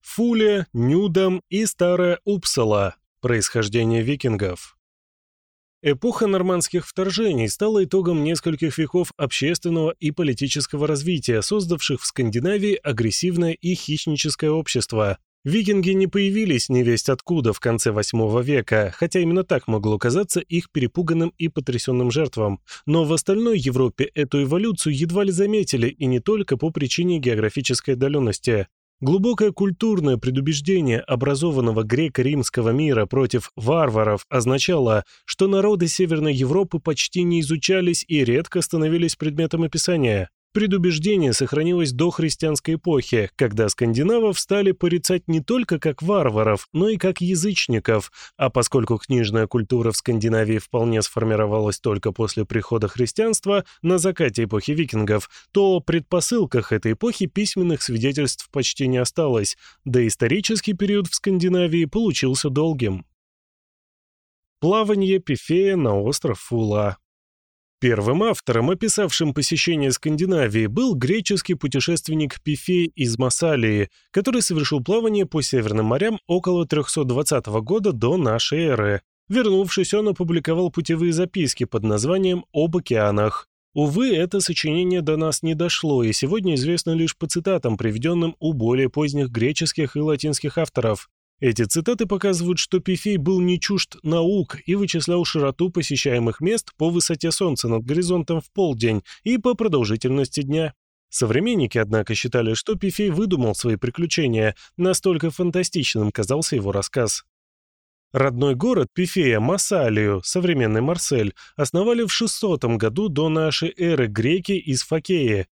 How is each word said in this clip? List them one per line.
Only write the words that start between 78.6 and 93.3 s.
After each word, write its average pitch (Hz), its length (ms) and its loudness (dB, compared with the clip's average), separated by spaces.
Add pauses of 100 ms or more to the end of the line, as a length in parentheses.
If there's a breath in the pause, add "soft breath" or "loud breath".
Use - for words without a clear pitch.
эры. 107 420 0 (260)
Вернувшись, 196 640 2
он 214 160 2
опубликовал 170 640 0
путевые 165 420 0
записки 165 520 -2
под 113 180 -4
названием 175 680 0
"Об 160 280 0
океанах". 104 680 0 (280)
Увы, 170 420 2
это 196 240 0
сочинение 180 600 0
до 156 160 0
нас 160 240 -2
не 160 120 -2
дошло, 156 480 0
и 110 120 2
сегодня 180 400 0
известно 165 380 -2
лишь 165 220 0
по - 120 -8
цитатам, 165 500 -2
приведённым 160 640 -2
у 156 140 -2
более 127 340 2
поздних 143 400 -2
греческих 139 680 -2
и 147 40 -2
латинских 151 560 -2
авторов. 113 540 -2 (280)
Эти 117 260 2
цитаты 202 420 -2
показывают, 180 520 0
что - 220 -2
Пифей 190 380 -2
был 180 240 2